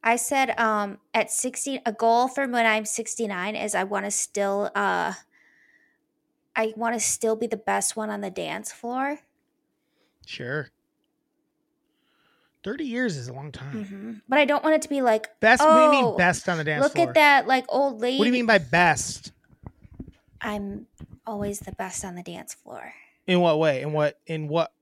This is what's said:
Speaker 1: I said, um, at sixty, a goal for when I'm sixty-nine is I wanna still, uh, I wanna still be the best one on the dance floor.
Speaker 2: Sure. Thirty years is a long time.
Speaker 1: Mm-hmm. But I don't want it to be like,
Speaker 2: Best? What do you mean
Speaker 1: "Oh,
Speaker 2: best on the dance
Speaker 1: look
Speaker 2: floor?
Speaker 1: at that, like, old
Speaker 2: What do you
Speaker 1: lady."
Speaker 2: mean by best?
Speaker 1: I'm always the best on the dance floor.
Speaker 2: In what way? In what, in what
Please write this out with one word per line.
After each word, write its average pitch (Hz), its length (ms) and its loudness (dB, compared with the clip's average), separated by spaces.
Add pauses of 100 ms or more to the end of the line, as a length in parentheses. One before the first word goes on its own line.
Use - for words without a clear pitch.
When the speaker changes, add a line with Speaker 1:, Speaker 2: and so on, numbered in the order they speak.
Speaker 1:
I 226 140 4
said, 262 400 0
um, 208 420 0 (140)
at 220 160 0
sixty, 262 560 -6
a 226 60 0
goal 233 380 2
for 269 180 -4
when 240 180 2
I'm 220 200 2
sixty-nine 208 720 -6
is - 180 -4
I 180 80 0
wanna 202 280 -4
still, 202 640 -2
uh, 190 380 0 (1400)
I 220 220 -2
wanna 233 240 -2
still - 340 0
be 226 120 -4
the 214 100 -4
best 196 400 -2
one 214 120 -6
on 208 120 -6
the 196 80 -6
dance 180 420 -8
floor. 269 480 -6 (1040)
Speaker 2:
Sure. 131 440 -8 (1900)
Thirty 285 220 -6
years 233 320 -2
is 123 100 -10
a 123 60 -12
long 139 180 -12
time. 143 320 -10
Speaker 1:
Mm-hmm. 196 280 -12 (180)
But 269 100 4
I 294 60 6
don't 285 180 0
want 311 120 4
it 311 80 0
to - 60 -14
be 277 120 -2
like, 220 400 0
Speaker 2:
Best? 233 220 6
What 311 120 8
do 320 80 8
you 302 80 8
mean 269 140 4
Speaker 1:
"Oh, 214 120 0
Speaker 2:
best 180 300 2
on 180 100 0
the 156 60 -4
dance 156 180 0
Speaker 1:
look 285 120 2
Speaker 2:
floor? 339 160 2
Speaker 1:
at - 60 -10
that, 294 320 6
like, 254 200 2
old 277 280 0
Speaker 2:
What 214 120 -8
do - 60 -
you 269 60 -2
Speaker 1:
lady." 240 120 4
Speaker 2:
mean 247 140 2
by 220 140 6
best? 156 760 0 (1080)
Speaker 1:
I'm 202 460 -8 (400)
always 202 320 -6
the 190 140 -14
best 190 320 -8
on 180 100 -10
the 175 80 -12
dance 170 300 -14
floor. - 400 -18 (340)
Speaker 2:
In 180 120 4
what 165 180 4
way? 151 240 2
In 147 100 -6
what, 151 360 0
in 156 200 -6
what 156 240 -2 (100)